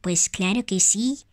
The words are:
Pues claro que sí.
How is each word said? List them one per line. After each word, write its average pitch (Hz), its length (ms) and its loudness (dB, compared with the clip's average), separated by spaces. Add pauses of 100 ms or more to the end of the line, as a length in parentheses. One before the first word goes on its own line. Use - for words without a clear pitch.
Pues 175 280 0
claro 196 360 -2
que 190 160 -2
sí. 240 520 0